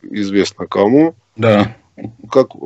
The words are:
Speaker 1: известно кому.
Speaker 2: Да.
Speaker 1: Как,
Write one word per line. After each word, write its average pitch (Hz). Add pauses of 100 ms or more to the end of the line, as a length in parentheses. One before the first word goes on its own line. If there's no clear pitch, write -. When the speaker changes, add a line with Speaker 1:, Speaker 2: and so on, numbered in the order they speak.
Speaker 1:
известно 98
кому. 127 (200)
Speaker 2:
Да. 110 (540)
Speaker 1:
Как, 131 (140)